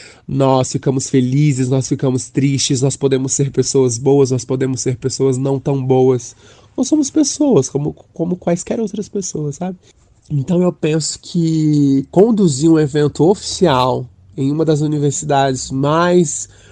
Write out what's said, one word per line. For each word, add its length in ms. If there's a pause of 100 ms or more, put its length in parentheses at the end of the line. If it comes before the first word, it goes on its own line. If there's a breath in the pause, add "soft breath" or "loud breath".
(260 loud breath)
nós 460
ficamos 380
felizes, 580
nós 180
ficamos 440
tristes, 500
nós 160
podemos 380
ser 160
pessoas 480
boas, 320
nós 160
podemos 340
ser 160
pessoas 400
não 240
tão 240
boas. 500 (400 soft breath)
Nós 140
somos 220
pessoas, 580
como, 240
como 460
quaisquer 420
outras 260
pessoas, 500
sabe? 200 (540 soft breath)
Então 320
eu 100
penso 480
que 880
conduzir 600
um 80
evento 500
oficial 800 (260)
em 160
uma 140
das 160
universidades 920
mais 760 (240 soft breath)